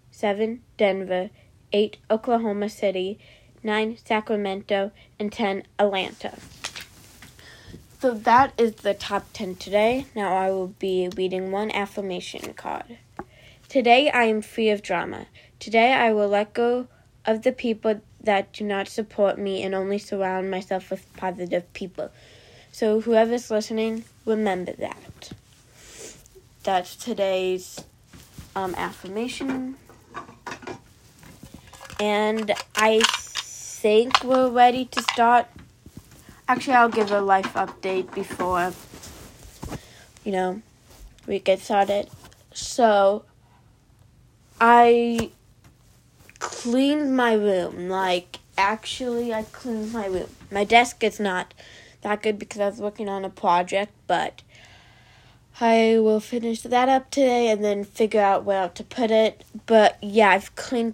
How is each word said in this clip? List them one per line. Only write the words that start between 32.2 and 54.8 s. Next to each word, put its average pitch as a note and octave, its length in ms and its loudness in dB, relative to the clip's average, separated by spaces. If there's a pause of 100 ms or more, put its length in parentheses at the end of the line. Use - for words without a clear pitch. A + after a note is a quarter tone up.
I A3 280 4
think - 1200 0
we're B3+ 260 2
ready B3 360 4
to - 160 -4
start. A#3 460 2 (1000)
Actually, B3+ 260 0
I'll A#3+ 160 6
give G#3+ 220 0
a G3+ 100 2
life F#3+ 320 2
update F#3+ 600 -4
before, F3+ 600 -4 (1500)
you G#3+ 80 -6
know, F#3 300 -2 (680)
we G3+ 120 -4
get - 200 2
started. G3+ 500 0 (440)
So, G#3 720 2 (1400)
I A#3 720 6 (1080)
cleaned C4+ 760 0
my A#3+ 180 4
room. F#3 560 0
Like, F#3 480 -2 (200)
actually, A#3 760 -2
I A3 100 -4
cleaned A3 480 -8
my A3+ 140 -6
room. F#3 240 -4 (220)
My G3+ 120 -2
desk A#3 400 2
is G#3 160 -2
not F#3 340 -4 (480)
that G#3 200 -4
good G#3+ 180 -2
because G#3 220 -10
I G3+ 80 0
was G#3+ 100 -8
working G#3 300 -6
on G3 160 -6
a F#3+ 40 -8
project, F#3+ 640 0 (160)
but E3 360 -2 (1160)